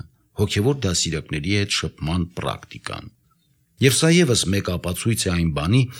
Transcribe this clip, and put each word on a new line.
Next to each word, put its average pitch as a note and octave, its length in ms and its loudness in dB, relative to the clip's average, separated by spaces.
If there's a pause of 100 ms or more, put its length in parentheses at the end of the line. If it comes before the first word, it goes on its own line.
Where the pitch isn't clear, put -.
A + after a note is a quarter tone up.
(360)
հոգևոր G#2+ 420 0
դասիրակների E2 800 -2
հետ G2+ 180 -2
շփման E2 540 -2
պրակտիկան։ - 800 -10 (720)
Եվ B2 160 4
սա D#3+ 140 4
ևս E3 340 4
մեկ F#2 260 0
ապացույց F2 560 -2
է F2+ 60 0
այն E2+ 180 2
բանի, D#2+ 300 2 (200)